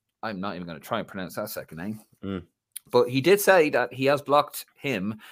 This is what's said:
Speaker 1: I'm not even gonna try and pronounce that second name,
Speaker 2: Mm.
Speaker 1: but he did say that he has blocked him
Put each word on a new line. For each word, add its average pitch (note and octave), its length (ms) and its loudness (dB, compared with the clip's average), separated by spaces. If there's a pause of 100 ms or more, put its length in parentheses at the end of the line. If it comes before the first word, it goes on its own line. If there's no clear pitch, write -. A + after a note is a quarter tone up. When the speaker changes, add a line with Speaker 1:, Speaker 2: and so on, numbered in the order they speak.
(220)
Speaker 1:
I'm G#2+ 180 -8
not G2 140 -6
even F2 120 -10
gonna E2 140 -10
try A#2 180 -6
and F#2 100 -8
pronounce F#2 280 -12
that G#2+ 140 -8
second D#2 280 -14
name, G#2+ 220 -10 (220)
Speaker 2:
Mm. F#2+ 200 -8 (480)
Speaker 1:
but B2 180 4
he C3 120 -2
did F#3+ 200 4
say F3 300 6
that B2 220 0
he C3 140 -4
has C#3 160 2
blocked C#3+ 440 0 (100)
him A2 420 -4 (140)